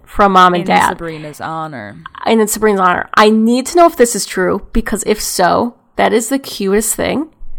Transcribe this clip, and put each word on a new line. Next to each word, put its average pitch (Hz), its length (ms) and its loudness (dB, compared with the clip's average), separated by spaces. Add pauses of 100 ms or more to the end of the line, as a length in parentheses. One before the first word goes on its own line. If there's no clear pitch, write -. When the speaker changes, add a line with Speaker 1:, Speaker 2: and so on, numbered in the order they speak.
Speaker 1:
from 202 240 2
Mom 180 220 6
and 175 80 -2
Speaker 2:
In 190 40 -8
Speaker 1:
Dad. 185 220 2
Speaker 2:
Sabrina's 156 540 -10
honor. 156 600 -10 (220)
Speaker 1:
And 226 160 2
in 214 80 2
Sabrina's 208 320 0
honor. 180 340 0
I 214 160 4
need 226 360 2
to - 100 -2
know 339 100 6
if 330 100 0
this 233 200 2
is 190 80 -6
true, 180 480 -4
because 214 340 -2
if 214 140 -2
so, 185 560 0 (200)
that 196 180 0
is 240 160 0
the 269 80 -2
cutest 208 560 -2
thing 208 400 -4 (240)